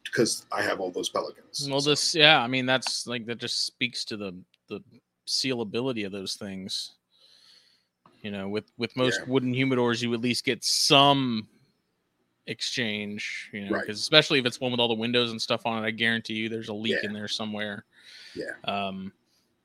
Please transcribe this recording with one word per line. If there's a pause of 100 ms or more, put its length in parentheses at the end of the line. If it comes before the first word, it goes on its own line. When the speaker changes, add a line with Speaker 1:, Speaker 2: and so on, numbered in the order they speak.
(120)
Speaker 1:
'cause
I
have
all
those
Pelicans,
Speaker 2:
Well,
Speaker 1:
so.
Speaker 2:
this,
yeah,
I
mean,
that's,
like,
that
just
speaks
to
the, (340)
the (460)
sealability
of
those
things. (1300)
You
know,
with, (140)
with
most
Speaker 1:
Yeah.
Speaker 2:
wooden
humidors,
you
at
least
get
some (1000)
exchange,
you
know,
Speaker 1:
Right.
Speaker 2:
'cause
especially
if
it's
one
with
all
the
windows
and
stuff
on
it,
I
guarantee
you
there's
a
leak (100)
Speaker 1:
Yeah.
Speaker 2:
in
there
somewhere. (480)
Speaker 1:
Yeah. (100)
Speaker 2:
Um, (520)